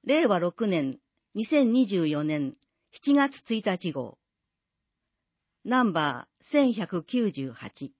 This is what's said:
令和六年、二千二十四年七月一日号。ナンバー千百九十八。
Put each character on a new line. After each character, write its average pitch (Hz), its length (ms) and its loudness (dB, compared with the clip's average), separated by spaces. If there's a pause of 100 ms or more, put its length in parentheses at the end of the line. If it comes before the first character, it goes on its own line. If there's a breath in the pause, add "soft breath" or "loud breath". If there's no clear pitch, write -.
令 294 220 2
和 196 140 2
六 175 280 -2
年、 151 320 -2 (340)
二 220 120 -4
千 269 260 4
二 247 160 4
十 185 180 0
四 151 200 0
年 147 320 -4 (340)
七 - 220 -2
月 277 180 4 (160)
一 220 160 -2
日 180 300 -2
号。 127 240 -8 (1500)
ナ 247 200 2
ン 196 100 2
バ 147 340 -2 (140)
ー - 100 -14
千 277 220 4
百 185 320 -4
九 233 260 0
十 135 220 -8
八。 - 460 -16